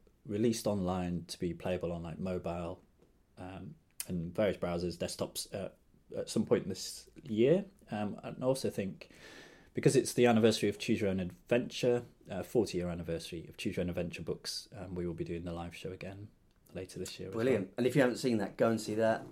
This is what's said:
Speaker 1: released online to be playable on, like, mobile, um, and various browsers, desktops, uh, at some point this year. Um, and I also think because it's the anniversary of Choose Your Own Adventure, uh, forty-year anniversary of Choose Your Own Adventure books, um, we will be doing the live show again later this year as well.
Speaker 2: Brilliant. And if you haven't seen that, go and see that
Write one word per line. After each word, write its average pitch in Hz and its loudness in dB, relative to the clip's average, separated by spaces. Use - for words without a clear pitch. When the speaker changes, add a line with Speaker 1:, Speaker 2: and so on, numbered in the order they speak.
Speaker 1:
released 113 0
online 90 0
to - -12
be 85 -2
playable 87 -4
on, 85 -6
like, 82 -8
mobile, 87 -4
um, 92 -12
and 87 -6
various 98 2
browsers, 87 -2
desktops, - -6
uh, 98 -6
at 101 -6
some - 0
point - 2
this - -10
year. 131 4
Um, 107 -4
and - -10
I 127 0
also 113 2
think - -6
because - 4
it's - 4
the 120 8
anniversary 110 6
of 104 -2
Choose 110 2
Your 104 2
Own 95 0
Adventure, 120 0
uh, 92 -4
forty-year 90 0
anniversary 82 -6
of - -20
Choose 98 -4
Your 90 0
Own 90 -2
Adventure 85 -4
books, - -8
um, 92 -10
we 87 -4
will 85 -4
be 85 -6
doing 85 -6
the 87 -6
live 85 -8
show - -10
again 95 -12
later 92 -10
this - -8
year 92 -8
as 98 -8
well. 113 0
Speaker 2:
Brilliant. 107 2
And 123 2
if 123 2
you 147 8
haven't 123 4
seen 120 2
that, - -2
go 113 6
and 113 2
see 104 -4
that 110 4